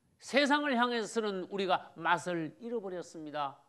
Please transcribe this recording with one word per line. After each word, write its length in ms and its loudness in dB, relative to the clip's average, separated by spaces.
세상을 580 2
향해서는 680 0
우리가 500 0
맛을 640 0
잃어버렸습니다. 1080 -6